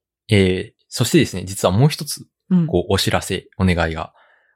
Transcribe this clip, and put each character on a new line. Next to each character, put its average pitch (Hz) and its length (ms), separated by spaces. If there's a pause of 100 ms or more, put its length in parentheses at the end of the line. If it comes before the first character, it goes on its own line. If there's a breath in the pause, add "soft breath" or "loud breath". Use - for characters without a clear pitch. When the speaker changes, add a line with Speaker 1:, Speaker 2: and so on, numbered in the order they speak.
(300)
Speaker 1:
え 92 460
ー、 - 120
そ - 180
し - 60
て 170 80
で 113 60
す - 100
ね、 90 100
実 98 220
は 90 40
も 113 140
う 151 40
一 147 160
つ、 - 200 (240)
Speaker 2:
う 185 60
ん。 165 120
Speaker 1:
こ 87 220
う、 - 40
お 98 40
知 - 140
ら 90 100
せ、 - 260 (100)
お 92 80
願 85 260
い - 20
が 80 200 (420 soft breath)